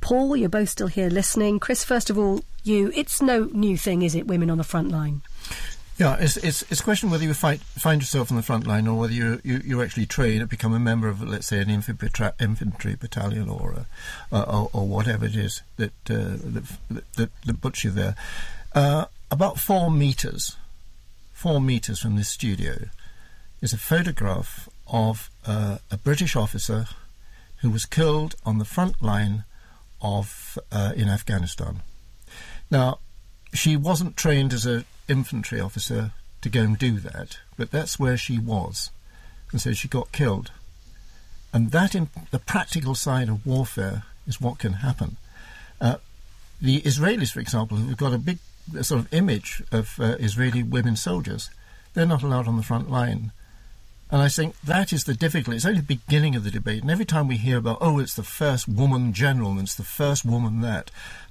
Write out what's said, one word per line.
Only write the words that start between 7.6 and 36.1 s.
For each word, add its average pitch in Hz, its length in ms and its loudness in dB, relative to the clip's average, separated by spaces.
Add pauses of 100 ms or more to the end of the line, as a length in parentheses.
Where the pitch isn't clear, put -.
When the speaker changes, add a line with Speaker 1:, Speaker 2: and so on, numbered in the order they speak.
Speaker 2:
yourself 127 300 0
on 123 60 2
the 113 60 0
front 113 220 0
line 110 220 4
or 113 100 2
whether 113 160 0
you, 117 300 0
you, 127 200 0
you 123 200 0
actually 110 240 -2
train 113 340 2
and 117 80 -2
become 113 240 2
a 113 60 4
member 113 280 4
of, 104 140 -2
let's 104 240 -4
say, 104 140 0
an 98 100 2
infantry 104 400 0
tra-, 104 300 2
infantry 107 560 0
battalion 107 540 -4
or, - 360 -2 (460)
a, - 40 0
uh, 104 60 4
or, 104 320 0
or 101 140 0
whatever 107 380 0
it 107 100 -2
is 104 260 -2 (140)
that, 107 160 -2 (180)
uh, 101 340 -2
that, 113 200 -6 (540)
that, 113 120 0 (160)
that 117 160 -2
puts - 220 -4
you 107 80 0
there. 98 240 0 (580)
Uh, 143 320 4 (240)
about 185 300 2
four 175 320 4
meters, 143 640 2 (760)
four 156 280 2
meters 123 380 0
from 107 160 0
this 101 140 2
studio - 560 -2 (760)
is 113 120 0
a 113 40 -4
photograph 113 920 0 (200)
of, 113 400 0 (160)
uh, 104 340 0 (100)
a 104 80 -4
British 147 380 0
officer 110 500 0 (720)
who 127 140 2
was 110 140 0
killed 156 500 2 (100)
on 107 140 2
the 107 60 0
front 185 360 2
line 104 420 2 (560)
of, 101 600 -4 (120)
uh, 104 240 0
in 101 140 2
Afghanistan. 87 720 -2 (880)
Now, 131 300 4 (540)
she 156 220 4
wasn't 160 400 0
trained 139 380 4
as 117 120 -2
an 120 200 0 (240)
infantry 117 500 0
officer 110 520 -2 (300)